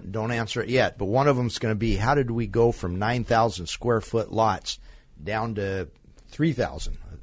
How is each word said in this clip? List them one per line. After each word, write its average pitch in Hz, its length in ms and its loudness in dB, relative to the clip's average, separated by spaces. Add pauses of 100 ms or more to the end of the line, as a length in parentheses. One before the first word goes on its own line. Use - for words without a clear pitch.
don't 110 220 -4
answer 117 320 -2
it 98 60 -6
yet, 117 280 2
but 101 80 -4
one 127 220 2
of 139 80 6
them's 123 240 -2
gonna 110 160 0
be, 104 220 2
how 117 180 2
did 127 160 2
we 117 160 -2
go 117 240 4
from 90 260 -4
nine 113 280 0
thousand 110 420 2
square 117 320 0
foot 110 320 -2
lots 107 480 0 (420)
down 110 340 -4
to 95 340 -4 (400)
three 156 240 0
thousand, 76 440 -4 (260)